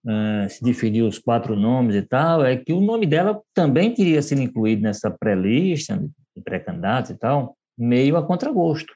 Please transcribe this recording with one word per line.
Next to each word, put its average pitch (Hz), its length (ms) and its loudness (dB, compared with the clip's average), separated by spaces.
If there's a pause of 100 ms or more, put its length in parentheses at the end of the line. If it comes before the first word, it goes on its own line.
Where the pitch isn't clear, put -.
eh, 107 400 -2
se - 160 -12
definiu 113 420 0
os 101 140 -4
quatro 117 340 0
nomes 113 400 2
e 101 80 0
tal, 156 420 2
é 127 120 2
que 127 160 -6
o 180 80 0
nome 214 260 2
dela 185 340 0 (140)
também 175 400 2
teria 165 260 2
sido 139 200 0
incluído 113 420 0
nessa 107 300 -2
pré-lista 110 840 0 (380)
de 98 80 -18
pré-candidatos 92 720 -4
e - 20 -10
tal, 131 420 -2 (200)
meio 123 400 2
a 160 80 0
contragosto. 175 720 -2